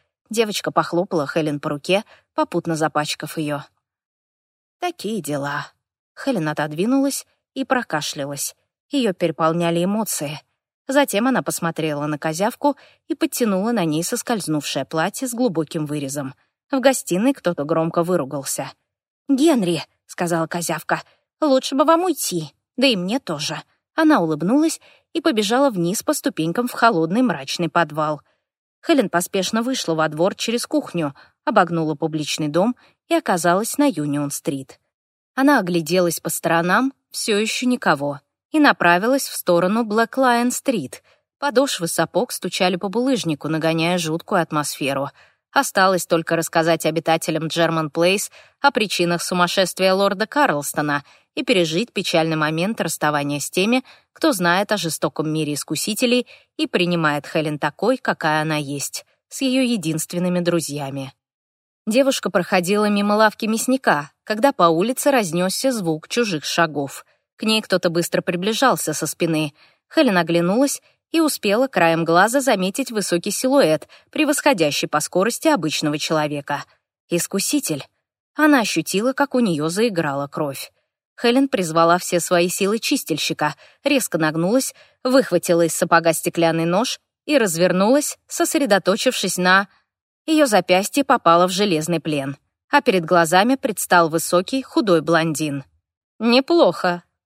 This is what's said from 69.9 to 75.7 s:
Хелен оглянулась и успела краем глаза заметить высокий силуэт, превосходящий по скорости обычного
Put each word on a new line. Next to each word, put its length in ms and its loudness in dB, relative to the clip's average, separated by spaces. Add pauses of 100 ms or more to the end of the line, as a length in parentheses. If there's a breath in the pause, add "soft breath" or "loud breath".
Хелен 280 4
оглянулась 640 2 (280)
и 100 0
успела 480 0
краем 360 2
глаза 380 4
заметить 480 0
высокий 400 -2
силуэт, 580 2 (220 soft breath)
превосходящий 800 0
по 120 0
скорости 480 -2
обычного 500 -2